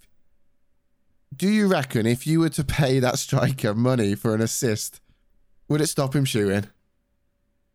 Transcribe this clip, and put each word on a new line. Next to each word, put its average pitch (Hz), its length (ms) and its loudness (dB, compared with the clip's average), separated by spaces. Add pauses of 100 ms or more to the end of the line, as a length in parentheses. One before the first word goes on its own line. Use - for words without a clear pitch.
(1400)
do 175 120 -2
you 208 200 4
reckon 135 400 0
if 120 180 0
you 160 140 2
were 165 100 2
to 156 140 -4
pay 135 360 0
that 123 200 0
striker 123 560 -2
money 117 400 0
for 110 180 -2
an 110 80 0
assist, 110 580 -4 (720)
would 147 100 0
it 147 80 0
stop 135 280 -4
him 143 100 2
shooting? 101 400 0 (1080)